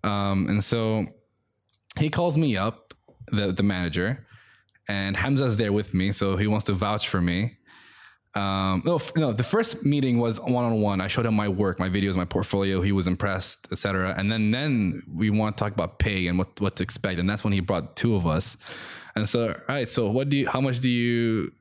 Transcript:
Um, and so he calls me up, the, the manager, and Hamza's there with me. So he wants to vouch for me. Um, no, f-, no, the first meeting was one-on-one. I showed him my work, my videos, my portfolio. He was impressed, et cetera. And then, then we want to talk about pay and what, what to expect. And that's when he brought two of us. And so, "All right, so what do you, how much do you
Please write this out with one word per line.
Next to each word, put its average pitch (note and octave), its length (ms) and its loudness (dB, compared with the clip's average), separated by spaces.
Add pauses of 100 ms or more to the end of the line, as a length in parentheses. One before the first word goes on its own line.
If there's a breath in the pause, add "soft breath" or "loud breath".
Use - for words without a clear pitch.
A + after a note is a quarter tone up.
Um, G2 440 0
and G#2 160 2
so A2 420 0 (920)
he D3+ 120 2
calls E3+ 280 2
me D3 180 2
up, G2+ 380 -4 (380)
the, G2+ 200 0
the F#2 120 0
manager, F2+ 640 0 (640 soft breath)
and G2 300 -2
Hamza's C3 400 2
there G#2 160 2
with G#2 200 -2
me. F#2+ 180 2
So G2 260 0
he G#2 100 2
wants G#2 180 0
to G2+ 80 0
vouch G#2 360 -2
for F#2+ 100 0
me. F2 380 0 (800 loud breath)
Um, G2 500 0
no, E3+ 120 2
f-, - 180 -6
no, D3+ 180 2
the A2+ 100 -2
first A3 400 -2
meeting C3 360 2
was A#2 200 0
one-on-one. A2+ 600 2
I F#2+ 60 0
showed A#2 180 0
him A2+ 80 2
my G#2 160 2
work, F#2+ 300 0
my F#2 100 2
videos, G2 260 2
my F2+ 100 0
portfolio. G2 560 0
He G2+ 100 2
was F#2+ 160 2
impressed, F#2 640 -2
et F#2+ 80 -4
cetera. F#2+ 360 0
And G2+ 160 0
then, G#2+ 200 2
then B2 500 0 (100)
we G#2+ 200 0
want G#2+ 260 0
to - 60 0
talk G#2 100 -2
about F2 240 -4
pay F#2 300 2
and F2 100 2
what, F#2 240 -2
what G2 140 0
to - 80 -2
expect. F#2 360 -4
And F2+ 80 0
that's G2+ 160 -2
when G#2 100 0
he G2 60 2
brought F2 360 -4
two A#2 200 2
of E2+ 120 0
us. D#2 280 -2 (600 loud breath)
And G#2+ 120 0
so, A#2 200 0
"All F#2 80 -4 (120)
right, C3 220 -2
so A2 220 0
what C3+ 180 0
do C#3 80 2
you, C#3 100 2
how C3 140 0
much B2+ 180 0
do B2+ 100 0
you A#2+ 720 0